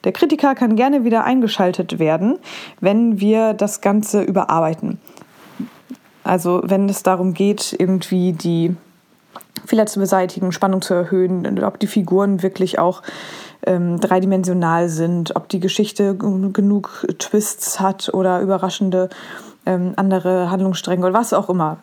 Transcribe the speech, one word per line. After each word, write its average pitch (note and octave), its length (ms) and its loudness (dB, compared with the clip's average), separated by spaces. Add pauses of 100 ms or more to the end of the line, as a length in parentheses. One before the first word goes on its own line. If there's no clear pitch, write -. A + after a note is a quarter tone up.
Der F#3+ 80 2
Kritiker C#4+ 420 2
kann A3 220 2
gerne C4 280 2
wieder A3+ 200 2
eingeschaltet F#3 720 0
werden, E3+ 400 2 (420)
wenn G#3+ 400 2
wir A3 340 2
das G#3 260 -4
Ganze G#3 420 0
überarbeiten. E3 760 0 (1300)
Also F3+ 400 0
wenn G3 240 2
es G3 140 -4
darum F#3 320 2
geht, G3+ 440 0
irgendwie F#3 540 0
die E3+ 440 0 (920)
Fehler A3 200 4
zu G3 140 -4
beseitigen, F#3 520 0
Spannung F#3+ 300 0
zu - 120 0
erhöhen, F3+ 680 0
ob - 160 -4
die G#3 80 -2
Figuren G3 560 2
wirklich F#3 360 -2
auch, F3+ 240 0 (600)
ähm, F3 360 0
dreidimensional F3+ 880 2
sind, E3 480 -2
ob - 120 -6
die F#3 120 -2
Geschichte G3 560 0
g-, G3 360 -2
genug G3+ 540 0 (120)
Twists - 600 -4
hat G3 340 -2
oder F#3 280 2
überraschende, F#3 680 0 (580)
ähm, F3+ 300 0
andere F#3 540 0
Handlungsstränge F#3 560 0
oder F#3 80 2
was A#3+ 180 2
auch G3+ 160 0
immer. D#3+ 340 0